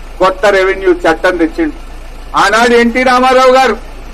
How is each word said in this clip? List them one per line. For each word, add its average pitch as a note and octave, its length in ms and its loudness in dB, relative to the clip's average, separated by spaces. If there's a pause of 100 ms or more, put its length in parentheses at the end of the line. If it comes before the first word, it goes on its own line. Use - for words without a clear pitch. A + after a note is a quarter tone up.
(180)
కొత్త F#3 280 0
రెవెన్యూ F#3+ 460 2
చట్టం E3+ 440 0
తెచ్చిండు. D#3+ 360 -2 (640)
ఆనాడు A3 380 2
ఎన్టీ A#3+ 280 2
రామారావు B3+ 480 4
గారు B3+ 240 4 (400)